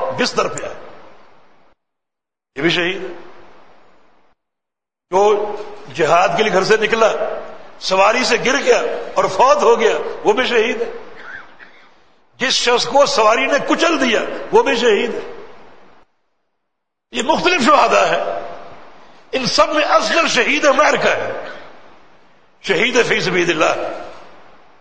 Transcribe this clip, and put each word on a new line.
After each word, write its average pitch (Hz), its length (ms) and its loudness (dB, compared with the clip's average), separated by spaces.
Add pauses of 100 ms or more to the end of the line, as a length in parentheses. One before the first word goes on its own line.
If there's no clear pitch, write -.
(220)
بستر - 260 -2
پہ - 160 -10
آئے، - 100 -10 (1800)
یہ 135 60 -8
بھی 165 80 2
شہید 175 340 -2
ہے۔ - 40 -10 (2000)
جو 202 460 2 (380)
جہاد 165 340 2 (100)
کے 220 60 2
لیے 214 100 -2
گھر 185 100 2
سے 214 140 2
نکلا، 214 340 2 (680)
سواری 208 440 2
سے 240 220 0
گر 262 120 2
گیا 233 240 2 (320)
اور 196 120 0
فوت 240 380 4
ہو 226 160 4
گیا، 214 140 2 (300)
وہ 185 100 2
بھی 247 140 0
شہید 233 340 0
ہے۔ 226 100 -6 (1500)
جس 247 160 -2
شخص 240 320 0
کو 277 200 4
سواری 226 400 2
نے 277 120 0 (100)
کچل 320 340 2
دیا، 233 180 2 (320)
وہ 220 120 6
بھی 269 120 0
شہید 226 380 2
ہے۔ - 300 -12 (1700)
یہ 233 120 -6
مختلف 320 380 0
شہداء 220 440 4
ہیں، 170 180 -2 (1080)
ان 254 140 -4
سب 302 240 2
میں 302 140 0
اصغر 320 440 2
شہید 247 380 0
معرکہ 277 420 2
ہے۔ - 420 -4 (1120)
شہید 226 440 0
فی 208 160 0
سبیل 175 280 0
اللہ، 160 500 -2 (800)